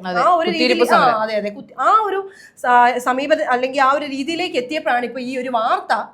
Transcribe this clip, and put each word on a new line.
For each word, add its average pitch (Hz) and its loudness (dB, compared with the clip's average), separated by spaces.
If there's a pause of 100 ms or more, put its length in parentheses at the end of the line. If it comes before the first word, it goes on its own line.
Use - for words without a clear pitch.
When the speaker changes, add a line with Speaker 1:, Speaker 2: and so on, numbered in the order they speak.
Speaker 1:
അതെ, 180 -2
Speaker 2:
ആ 294 4
ഒരു 339 2
Speaker 1:
കുത്തിയിരിപ്പ് - 2
Speaker 2:
രീതിയിൽ, - 4
ആ, - 4
Speaker 1:
സമരം. 240 2
Speaker 2:
അതെ, 220 -4
അതെ, 208 -4
കുത്തി-, 208 -16
ആ 403 4
ഒരു 392 -4 (300)
സ-, 247 4
സമീപ-, 277 -2
അല്ലെങ്കിൽ 262 0
ആ 262 4
ഒരു 294 -2
രീതിയിലേക്ക് 294 -4
എത്തിയപ്പോഴാണ് 254 -2
ഇപ്പൊ 254 -8
ഈ 254 -8
ഒരു 254 -6
വാർത്ത 254 -2